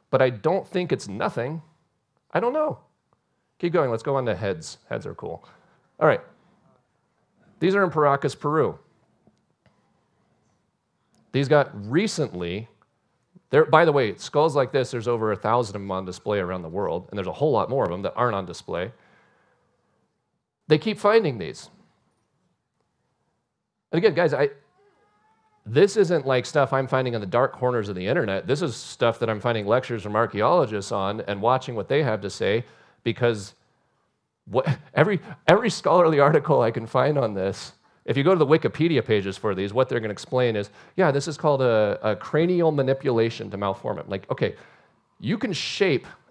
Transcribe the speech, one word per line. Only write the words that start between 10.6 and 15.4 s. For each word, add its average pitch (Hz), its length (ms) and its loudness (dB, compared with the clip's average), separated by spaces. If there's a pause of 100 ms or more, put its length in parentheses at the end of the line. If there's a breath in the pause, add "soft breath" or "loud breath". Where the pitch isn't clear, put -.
These 135 160 0
got 143 240 4 (180)
recently, 113 800 -4 (840)
there, 139 160 6
by 160 200 6
the 156 60 4
way, 123 260 2
skulls 147 380 0
like 135 160 0
this, 131 200 0
there's 117 160 -6
over 113 240 0
a 98 40 -2
thousand 107 420 0